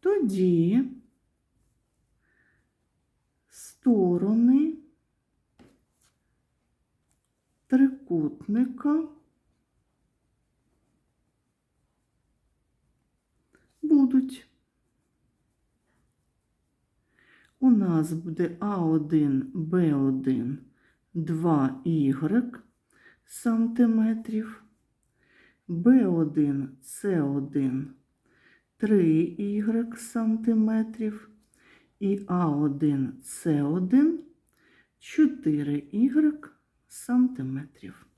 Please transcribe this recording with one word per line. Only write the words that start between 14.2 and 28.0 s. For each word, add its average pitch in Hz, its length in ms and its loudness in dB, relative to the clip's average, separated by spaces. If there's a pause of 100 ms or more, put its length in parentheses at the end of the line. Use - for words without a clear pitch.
У 262 100 6
нас 175 420 4
буде 165 480 -4
А 202 240 -2
один 151 680 0
Б 160 400 0
один 131 640 -2 (560)
два 160 720 -2
ігрек 160 800 -2 (600)
сантиметрів, 226 1400 -2 (1040)
Б 208 380 4
один 147 760 0
С 185 400 -4
один 139 720 -4 (840)